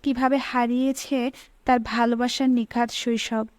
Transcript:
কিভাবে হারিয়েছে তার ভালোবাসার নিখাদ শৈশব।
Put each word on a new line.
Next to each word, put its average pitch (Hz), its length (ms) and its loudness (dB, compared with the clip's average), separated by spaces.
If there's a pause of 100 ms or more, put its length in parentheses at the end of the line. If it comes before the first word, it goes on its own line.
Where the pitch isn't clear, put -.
কিভাবে 262 340 2
হারিয়েছে 254 920 0 (340)
তার 254 140 4
ভালোবাসার 240 720 0
নিখাদ 240 420 0
শৈশব। 226 560 -2 (120)